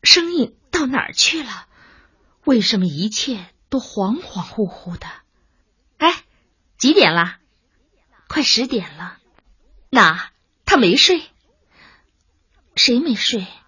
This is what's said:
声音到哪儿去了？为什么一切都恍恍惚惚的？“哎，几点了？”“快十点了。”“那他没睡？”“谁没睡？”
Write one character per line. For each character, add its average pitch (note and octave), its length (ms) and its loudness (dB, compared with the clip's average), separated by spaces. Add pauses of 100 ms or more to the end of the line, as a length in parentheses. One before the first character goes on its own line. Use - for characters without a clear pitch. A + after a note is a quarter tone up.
声 E4+ 320 0
音 D4 220 -2 (160)
到 D#4+ 140 -2
哪 B3+ 140 -2
儿 - 140 -6
去 - 300 0
了？ G#3 240 -14 (760)
为 B3+ 160 4
什 G#3 160 0
么 F#3 80 0
一 E3+ 240 -4
切 G#3+ 380 -8 (200)
都 C4+ 120 -4
恍 G#3+ 420 -4
恍 - 260 -10
惚 - 180 -4
惚 F3 320 -14
的 - 100 -16 (920)
？“哎， D#4+ 240 0 (540)
几 C#4+ 160 2
点 G#3 200 6
了 E3+ 240 0 (920)
？”“快 D4+ 140 -2
十 A#3 220 0
点 G#3 300 -6
了。 E3+ 220 -16 (760)
”“那 F3 400 4 (340)
他 - 120 2
没 G3+ 180 4
睡 E4 260 4 (1500)
？”“谁 B3 260 2
没 D#4+ 140 -2
睡？” F#3+ 300 -4 (220)